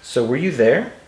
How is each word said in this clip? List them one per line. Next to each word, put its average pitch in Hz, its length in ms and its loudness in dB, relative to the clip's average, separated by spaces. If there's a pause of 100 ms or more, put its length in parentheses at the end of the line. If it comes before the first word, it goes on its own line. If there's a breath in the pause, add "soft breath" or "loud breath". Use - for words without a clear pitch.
So, - 220 -4
Were 117 120 -2
you 165 140 -2
there? 143 420 2 (160)